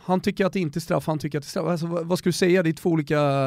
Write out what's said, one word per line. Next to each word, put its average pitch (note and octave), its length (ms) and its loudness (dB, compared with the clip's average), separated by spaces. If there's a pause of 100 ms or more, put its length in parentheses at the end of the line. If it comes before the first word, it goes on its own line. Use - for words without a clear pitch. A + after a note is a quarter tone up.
han F#3 180 0
tycker G3 240 0
att F3+ 80 0
det G3 60 -2
inte D#3+ 200 -2
är - 20 -4
straff, D#3+ 260 -2
han D#3 120 0
tycker D#3 180 -4
att C#3+ 60 -6
det - 40 -20
är - 20 -14
straff. - 180 -4
Alltså, E3 200 -2
vad, E3+ 200 -4
vad F3+ 120 0
ska - 100 0
du E3 40 4
säga? F#3 300 4
Det D#3+ 60 0
är D#3+ 40 2
två - 160 -2
olika, D3+ 300 2 (280)